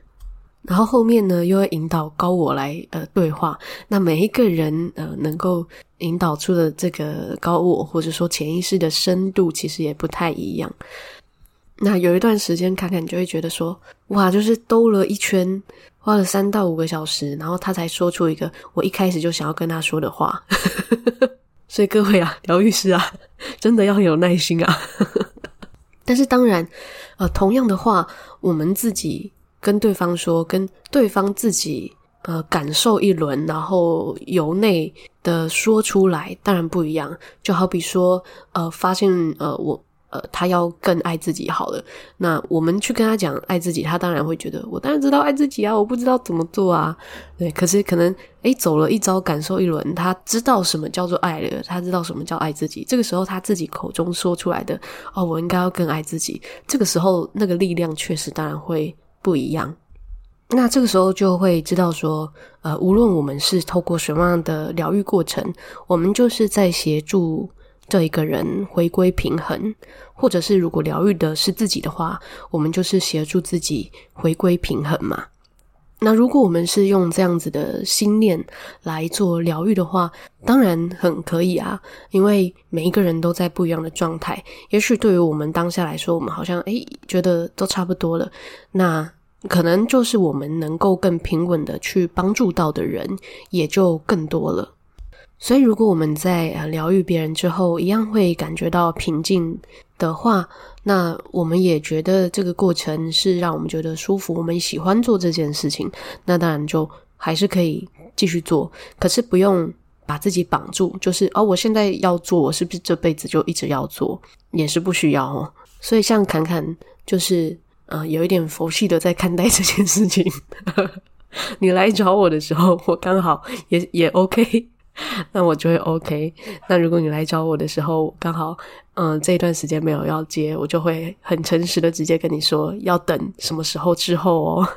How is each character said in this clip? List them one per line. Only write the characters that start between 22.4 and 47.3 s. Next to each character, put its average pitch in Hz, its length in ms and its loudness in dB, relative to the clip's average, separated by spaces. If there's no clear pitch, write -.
疗 175 180 2
愈 214 80 6
师 190 220 2
啊， 180 220 2
真 233 160 4
的 208 80 6
要 202 100 4
很 202 80 4
有 165 140 4
耐 175 200 4
心 165 280 0
啊。 170 120 2
<laughs> - 580 -20
但 247 120 2
是 269 100 4
当 254 180 4
然， 180 220 2
呃， 185 100 -2
同 196 260 2
样 262 140 4
的 190 80 2
话， 185 280 2
我 185 120 2
们 160 220 0
自 220 180 -2
己 - 380 -6
跟 202 200 2
对 214 120 4
方 175 240 0
说， 165 280 0
跟 190 220 -2
对 254 160 6
方 196 260 0
自 226 160 0
己， - 420 -4
呃， 165 220 -6
感 151 280 -2
受 214 280 4
一 196 120 6
轮， 151 340 0
然 156 140 -4
后 170 560 0
由 165 280 0
内 190 400 0
的 165 240 0
说 220 340 2
出 190 240 2
来， 175 380 -2
当 202 100 2
然 170 140 0
不 170 160 -2
一 156 80 -4
样。 156 220 -4
就 202 100 0
好 180 140 2
比 180 140 -2
说， 180 420 2
呃， 170 180 -4
发 185 240 -2
现， 196 160 4
呃， 147 160 -4
我， - 260 -6
呃， - 200 -10
他 - 160 -2
要 175 220 2
更 175 200 2
爱 170 160 -2
自 160 160 -4
己 - 180 -8
好 - 200 -4
了， - 140 -8
那 165 300 0
我 165 120 2
们 170 200 2
去 233 120 -2
跟 226 120 2
他 220 120 2
讲 175 180 -2
爱 185 100 0
自 175 140 -4
己， 165 100 -2
他 160 160 -2
当 175 140 -2
然 147 120 0
会 165 120 -4
觉 - 120 -12
得 - 220 -8
，“我 - 80 -8
当 277 140 -2
然 302 100 0
知 277 80 2
道 277 80 6
爱 294 140 2
自 277 160 2
己 208 180 -2
啊， 214 100 0
我 208 80 4
不 240 120 -2
知 240 80 -6
道 254 140 4
怎 247 140 -8
么 165 200 0
做 185 200 2
啊。” 156 240 0